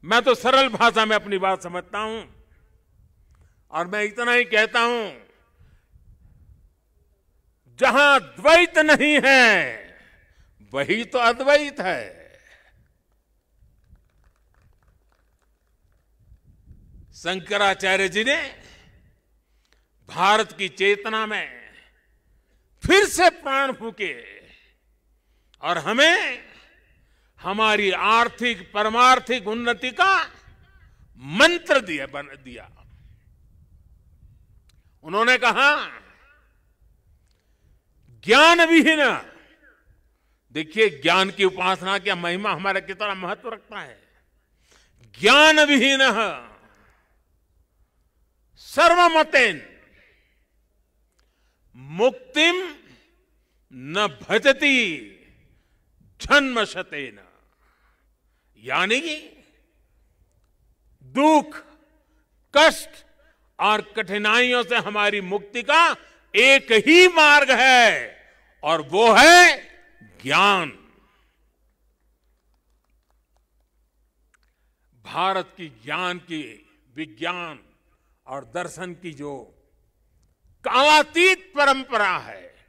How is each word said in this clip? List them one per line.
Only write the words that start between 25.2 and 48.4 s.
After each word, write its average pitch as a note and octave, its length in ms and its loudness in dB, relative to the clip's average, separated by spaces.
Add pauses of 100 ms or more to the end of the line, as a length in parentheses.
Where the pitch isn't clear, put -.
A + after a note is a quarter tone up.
और E3+ 180 -4
हमें C#4 720 -2 (880)
हमारी G#3 520 -2
आर्थिक A3 840 -2
परमार्थिक A#3 760 0
उन्नति A#3+ 420 -6
का F4+ 340 0 (920)
मंत्र C4+ 640 -2
दिया, D#3 260 -10
बन C#3+ 160 -14
दिया। B2 640 -20 (2250)
उन्होंने A3+ 360 0
कहा, A#3 640 0 (2000)
"ज्ञान D#4 500 2
विहीन", D4+ 580 2 (1300)
देखिए D#3 500 -4
ज्ञान F#3+ 280 0
की G3 140 -4
उपासना F#3 540 -4
का G3 160 -6
महिमा F3+ 380 -6
हमारा F#3+ 280 -6
कितना F#3+ 340 -10
महत्व F#3 340 -12
रखता G#3+ 320 -18
है। B2+ 220 -20 (1160)
"ज्ञान D4 400 4
विहीन C#4 380 2 (2500)